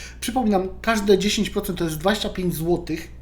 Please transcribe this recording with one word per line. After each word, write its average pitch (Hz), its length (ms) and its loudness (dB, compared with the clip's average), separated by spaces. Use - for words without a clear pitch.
Przypominam, 208 500 2
każde 208 360 4
dziesięć 196 320 0
procent 196 300 -2
to 175 40 -2
jest 160 140 -2
dwadzieścia 196 320 0
pięć 180 260 -2
złotych. 165 560 -2